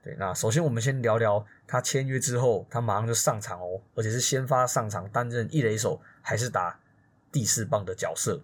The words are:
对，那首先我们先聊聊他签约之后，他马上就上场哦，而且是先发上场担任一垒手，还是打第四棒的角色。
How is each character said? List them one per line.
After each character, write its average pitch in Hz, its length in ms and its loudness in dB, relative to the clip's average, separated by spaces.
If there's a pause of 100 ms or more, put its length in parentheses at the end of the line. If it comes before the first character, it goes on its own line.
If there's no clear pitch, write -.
对， - 180 -12
那 95 160 -2
首 113 160 0
先 165 120 4
我 151 60 2
们 117 100 0
先 131 220 0
聊 113 160 4
聊 107 260 4 (220)
他 127 160 0
签 135 260 0
约 131 120 0
之 123 180 0
后， 117 320 2
他 117 100 -2
马 110 140 0
上 107 140 2
就 120 40 0
上 113 300 0
场 90 180 -10
哦， 90 220 -6 (140)
而 113 80 -2
且 110 80 0
是 123 100 -2
先 131 260 0
发 127 200 4
上 117 200 0
场 101 220 -6
担 120 180 -2
任 120 240 -2
一 151 120 2
垒 110 120 2
手， 107 240 -2 (220)
还 - 160 -2
是 123 100 -2
打 90 320 -2 (520)
第 131 120 0
四 107 220 0
棒 104 180 0
的 92 120 -6
角 80 200 -4
色。 98 280 -2